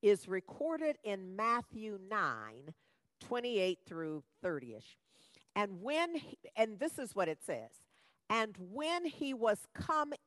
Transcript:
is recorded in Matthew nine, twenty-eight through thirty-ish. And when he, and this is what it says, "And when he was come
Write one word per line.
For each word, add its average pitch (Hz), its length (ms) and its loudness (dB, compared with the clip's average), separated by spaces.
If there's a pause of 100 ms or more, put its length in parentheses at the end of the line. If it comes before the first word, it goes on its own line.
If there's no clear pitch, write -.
is 202 260 6
recorded 302 720 0
in 190 320 -4
Matthew 214 640 0 (120)
nine, 135 640 -2 (460)
twenty-eight 233 680 2
through 160 360 -6 (200)
thirty-ish. 123 560 -6 (580)
And 196 240 0
when 320 360 0
he, - 220 -8 (160)
and 220 240 2
this 311 200 -2
is 247 160 -6
what 180 140 2
it 156 140 -4
says, 113 280 -6 (580)
"And 220 300 2
when 302 480 -2
he 285 260 -2
was 226 400 2
come 302 400 0 (140)